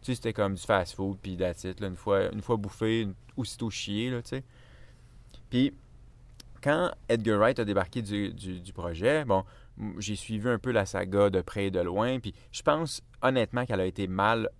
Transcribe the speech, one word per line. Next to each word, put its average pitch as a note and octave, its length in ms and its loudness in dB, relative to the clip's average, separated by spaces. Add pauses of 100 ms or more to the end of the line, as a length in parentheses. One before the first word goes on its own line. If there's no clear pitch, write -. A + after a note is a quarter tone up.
tu - 60 -12
sais, B2+ 80 0
c'était A#2 180 -4
comme G2 220 0
du F2+ 80 -8
fast-food, G2 580 0
puis F#2 160 -8
that's F2+ 280 -2
it, F#2 160 -8
là, G2+ 80 -4
une F2+ 80 -8
fois, G2 360 2
une G#2 80 -6
fois A#2 160 0
bouffé, A2 460 0
une-, G2 120 -4 (220)
aussitôt A#2+ 340 -6
chié, G#2+ 400 -4
là, A#2+ 120 -4
tu - 80 -16
sais. C3 140 -6 (1040)
Puis C3 220 2 (920)
quand D#3+ 280 2 (180)
Edgar A2 300 4
Wright A#2 200 6
a A#2 60 2
débarqué G2+ 380 0
du, G2+ 300 -4
du, F#2 280 -8
du F#2 120 -14
projet, F#2 520 0
bon, G2 200 4 (360)
m-, G#2+ 180 -6
j'ai G#2 160 -6
suivi G#2+ 340 -4
un A#2 120 2
peu B2+ 100 -4
la G#2 160 2
saga G2 440 4
de F#2 100 2
près G2 260 -2
et G2 60 0
de F2 80 0
loin, G#2+ 400 0
puis G2+ 120 -8 (200)
je - 100 -10
pense D#3 400 0 (200)
honnêtement B2 440 2
qu'elle G2+ 140 0
a F#2 60 2
été F#2+ 200 -2
mal G#2 520 2